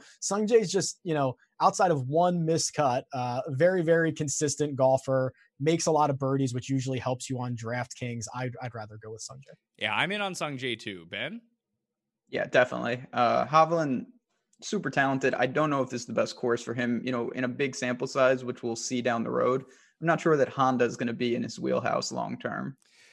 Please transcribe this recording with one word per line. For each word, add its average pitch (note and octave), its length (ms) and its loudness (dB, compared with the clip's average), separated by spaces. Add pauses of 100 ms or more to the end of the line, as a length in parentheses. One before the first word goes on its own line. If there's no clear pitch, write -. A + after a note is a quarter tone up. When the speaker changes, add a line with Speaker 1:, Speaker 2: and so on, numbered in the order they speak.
(200)
Speaker 1:
Sung G#3 280 -2
Jae's A3 240 4
just, F3+ 320 -2
you E3+ 100 -2
know, C#3 220 0 (260)
outside F#3 300 4
of C3+ 160 0
one E3+ 380 2
miscut, D3 580 2 (100)
uh, B2 360 -4
very, E3+ 340 4
very E3 280 4
consistent D3 640 -2
golfer, C3 560 2 (280)
makes D#3+ 260 2
a E3+ 60 4
lot D3+ 180 6
of C#3 80 0
birdies, C3+ 380 0
which B2+ 140 -6
usually C3 300 -2
helps B2+ 300 -4
you B2+ 100 -4
on B2 160 -4
DraftKings. A#2 760 -8
I'd, B2 280 -6
I'd B2+ 120 -8
rather A2 300 -12
go A2 80 -14
with A2 100 -14
Sung C3 160 -14
Jae. - 180 -20 (220)
Speaker 2:
Yeah, G#2+ 180 -2
I'm D3 160 2
in G#3 100 -4
on G3 120 -4
Sung D3+ 240 -6
Jae B2 200 -4
too. F#2 320 -10
Ben? C3 300 -8 (920)
Speaker 3:
Yeah, - 160 -2
definitely. B2 580 0 (100)
Uh, A#2+ 320 2
Hovland, D#3 640 2 (540)
super F3+ 280 -4
talented. C3+ 460 2
I B2+ 100 2
don't D3 240 2
know C#3 140 2
if B2 60 -4
this A#2+ 120 -6
is - 60 -12
the A#2 60 -8
best A2+ 220 0
course A#2+ 280 -2
for A#2+ 100 -6
him, A#2+ 300 0
you B2+ 80 -4
know, A#2+ 180 -4
in C3 140 -6
a B2+ 40 -2
big B2+ 280 -2
sample B2 320 -4
size, C3 360 4
which A#2+ 200 -8
we'll A#2 120 -2
see B2 260 -4
down A#2 220 0
the A#2+ 80 -4
road. B2 340 2 (360)
I'm D#3+ 60 -2
not E3 120 4
sure D#3+ 160 4
that C3+ 140 4
Honda C3 340 2
is A#2 140 0
gonna A#2+ 160 -2
be A#2+ 220 -2
in B2 80 -2
his A2 140 -10
wheelhouse - 540 -2
long - 260 -6
term. A#2+ 380 -8 (380)